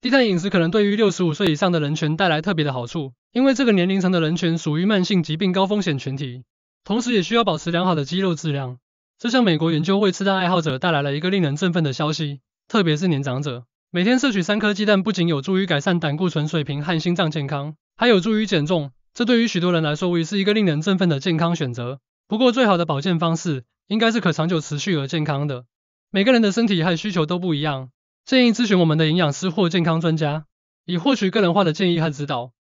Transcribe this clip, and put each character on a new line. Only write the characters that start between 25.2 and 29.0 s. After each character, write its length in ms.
康 240
的。 200
每 140
个 80
人 100
的 80
身 160
体 160
和 140
需 160
求 120
都 140
不 160
一 60
样， 300
建 240
议 40
咨 140
询 140
我 40
们 140
的 80